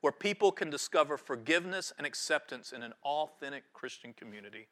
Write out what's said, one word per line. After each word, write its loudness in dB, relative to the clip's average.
where 4
people 4
can -2
discover 2
forgiveness 0
and -6
acceptance -2
in -8
an -10
authentic -6
Christian -12
community. -16